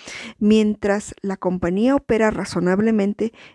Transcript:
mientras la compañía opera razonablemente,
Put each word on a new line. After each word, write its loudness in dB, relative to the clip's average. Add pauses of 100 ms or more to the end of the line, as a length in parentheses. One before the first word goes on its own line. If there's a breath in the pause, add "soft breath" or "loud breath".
(380 loud breath)
mientras 2
la -6
compañía 0
opera 0
razonablemente, 0 (220 loud breath)